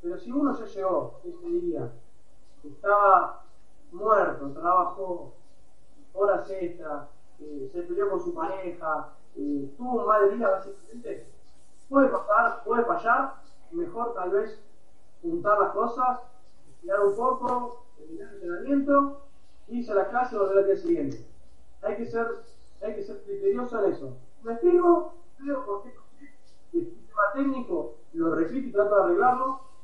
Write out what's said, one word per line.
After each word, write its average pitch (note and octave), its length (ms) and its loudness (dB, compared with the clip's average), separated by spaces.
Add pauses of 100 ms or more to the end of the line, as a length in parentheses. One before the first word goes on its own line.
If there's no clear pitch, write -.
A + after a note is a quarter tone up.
Pero - 180 -6
si A#3+ 100 -10
uno C4+ 300 2
ya - 60 -8
llegó F#4 580 -2
ese F4 240 -10
día, E4+ 420 0 (760)
estaba G3+ 800 6 (480)
muerto, F3+ 560 2
trabajó F3 840 0 (800)
horas G3 360 4
extra, E3+ 580 -6 (320)
eh, - 320 -8
se F3 120 -4
peleó - 260 0
con - 120 0
su - 120 -4
pareja, E3 760 -4 (260)
eh, C#3+ 420 -4
tuvo D3+ 240 0
un - 40 -2
mal G3+ 320 6
día A3 120 2
básicamente, - 840 -4 (580)
puede C4+ 200 8
pasar, - 540 2
puede A#3 200 2
fallar, A#3+ 520 2 (360)
mejor F3 420 -4
tal F3+ 160 -4
vez A3 320 0 (600)
juntar F3 380 2
las F#3+ 120 4
cosas, B3+ 480 2 (500)
estirar F#3+ 300 -2
un G3+ 160 6
poco, A#3+ 680 0 (120)
terminar E4+ 320 -12
el G4+ 60 -14
entrenamiento, C#4+ 840 2 (480)
irse A#3 240 -4
a - 20 4
la G3 140 4
casa A#3+ 260 0
y G#3 40 0
volver G3 200 6
al - 60 6
día G3 120 4
siguiente. - 500 0 (540)
Hay A3 140 -2
que A#3 100 -4
ser, A#3 220 -2 (540)
hay - 140 -4
que G4+ 80 -6
ser - 200 -10
criterioso B3 600 0
en F3 100 4
eso. C3 240 -8 (260)
Me A3+ 80 -6
explico, F4 640 6 (260)
veo C#4 260 -4
por G3+ 180 -4
qué, A#3+ 120 -12 (760)
el E4+ 120 2
sistema - 360 -4 (120)
técnico, C4 640 -2 (180)
lo E3 220 0
repito E3 320 0
y - 40 -8
trato G#3 240 4
de G3 80 8
arreglarlo. A3 580 4 (220)